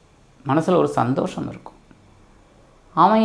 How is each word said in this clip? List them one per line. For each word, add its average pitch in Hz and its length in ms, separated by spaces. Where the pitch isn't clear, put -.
மனசுல 165 340
ஒரு 147 60
சந்தோஷம் 127 520
இருக்கும். - 280
"அவன் 220 220